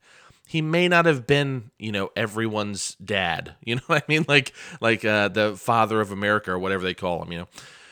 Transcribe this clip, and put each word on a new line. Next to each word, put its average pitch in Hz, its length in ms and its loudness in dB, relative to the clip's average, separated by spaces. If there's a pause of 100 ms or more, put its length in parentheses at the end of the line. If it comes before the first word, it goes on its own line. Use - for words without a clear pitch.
(460)
He 160 160 -2
may 170 280 2
not 170 160 6
have 139 200 4
been, 139 540 0
you 107 140 -6
know, 98 240 -2
everyone's 107 800 -4
dad, 92 640 -4
<laughs> - 40 -20
you 117 120 -4
know 123 120 -4
what 156 160 2
I - 80 -4
mean? 156 160 2
Like, 143 240 4 (300)
like, 113 240 0
uh, 104 240 2
the 104 260 0
father 110 460 2
of 101 100 -2
America 104 400 0
or 92 80 -2
whatever 95 240 -2
they 92 100 -2
call 87 300 -4
him, 85 80 -12
you 85 80 -8
know? 87 80 -12 (440)